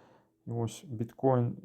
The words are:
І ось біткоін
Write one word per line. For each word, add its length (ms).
І 60
ось 360
біткоін 760